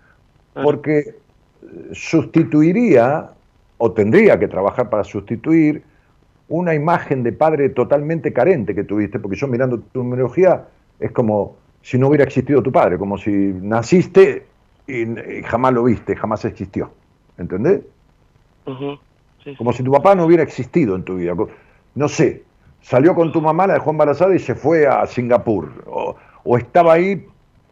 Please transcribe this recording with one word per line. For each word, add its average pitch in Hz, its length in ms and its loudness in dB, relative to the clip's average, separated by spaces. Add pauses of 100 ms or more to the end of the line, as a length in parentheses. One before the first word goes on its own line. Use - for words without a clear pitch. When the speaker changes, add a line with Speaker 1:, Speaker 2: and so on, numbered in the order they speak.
(520)
Speaker 1:
Claro. 139 140 -4
Speaker 2:
porque 147 480 -2 (800)
sustituiría 160 1400 2 (480)
o 113 140 0
tendría 120 460 4
que 95 100 0
trabajar 98 420 -2
para 104 140 -2
sustituir 151 800 0 (680)
una 170 260 -2
imagen 147 480 -2
de 117 100 -2
padre 151 380 0
totalmente 147 600 -2
carente 120 420 0
que 98 100 -4
tuviste, 104 340 -4
porque 98 180 -8
yo 120 100 -6
mirando 123 320 -2
tu - 240 -10
numerología 127 600 0 (340)
es - 140 -8
como 107 440 -2 (260)
si - 160 -6
no 135 100 2
hubiera 143 160 4
existido 131 380 0
tu 127 100 -4
padre, 98 260 2
como 98 180 -4
si 101 140 -6
naciste 107 1160 2 (400)
y, 127 160 -6
y 113 420 -8
jamás 131 280 0
lo 120 120 2
viste, 104 320 0
jamás 107 280 -6
existió, 101 460 -6 (480)
¿entendés? 95 420 -2 (840)
Speaker 1:
Ujú, 139 320 -12 (460)
sí, 143 120 -16
Speaker 2:
Como 120 160 -4
Speaker 1:
sí. - 60 -4
Speaker 2:
si 131 60 -6
tu 131 80 0
papá 190 220 6
no 175 120 2
hubiera 165 160 6
existido 127 540 -2
en 92 80 -8
tu 92 120 -8
vida, 87 180 -4
co-, 95 140 -4 (460)
no 139 140 -2
sé, - 340 -2 (400)
salió 143 320 2
con 165 180 0
tu 165 80 0
mamá, 156 260 0
la 175 80 0
dejó 151 160 -2
embarazada 156 440 2
y 156 60 2
se 120 140 -6
fue 147 320 2
a 110 200 2
Singapur, 117 800 -2
o, - 300 -8 (280)
o 120 140 2
estaba 165 360 4
ahí 180 300 0 (480)